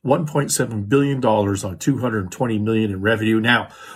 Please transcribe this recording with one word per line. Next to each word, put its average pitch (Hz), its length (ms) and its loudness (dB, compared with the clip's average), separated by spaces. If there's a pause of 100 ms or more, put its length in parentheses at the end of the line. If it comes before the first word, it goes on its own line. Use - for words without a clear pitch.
one 151 260 2
point - 240 -2
seven 113 320 -2
billion 139 380 2
dollars 104 420 2
on 92 140 -6
two 131 220 0
hundred 110 320 -2
twenty 113 280 -2
million 110 320 0
in 95 100 -6
revenue. 110 380 2
Now, 117 300 2 (260)